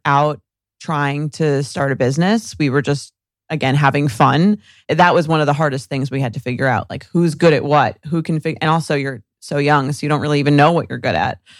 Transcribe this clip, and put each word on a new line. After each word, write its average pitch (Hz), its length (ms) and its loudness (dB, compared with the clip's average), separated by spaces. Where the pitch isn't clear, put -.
out 147 340 0
trying 147 520 -4
to 143 320 0
start 139 280 -4
a 131 40 -2
business, 170 640 0
we 147 120 0
were 135 120 0
just, 143 300 -4
again, 135 260 0
having 143 320 2
fun. 156 500 2
That 175 260 4
was 156 140 2
one 160 140 2
of 147 60 0
the 143 60 2
hardest 139 360 -2
things 135 200 -4
we 135 120 -4
had 120 140 -4
to 143 40 -8
figure 127 280 -4
out, 120 220 -2
like, 147 180 -10
who's 170 280 0
good 165 180 4
at 139 120 0
what, 139 400 2
who 160 160 -4
can 160 180 -2
fig-, 160 220 -6
and 160 100 0
also 160 240 -2
you're 135 260 -6
so - 160 -6
young, 143 340 2
so 151 140 -8
you 147 40 -2
don't 151 120 0
really 147 180 0
even 143 160 2
know 147 160 2
what 156 180 -2
you're 131 80 -8
good 117 180 -4
at 87 220 -2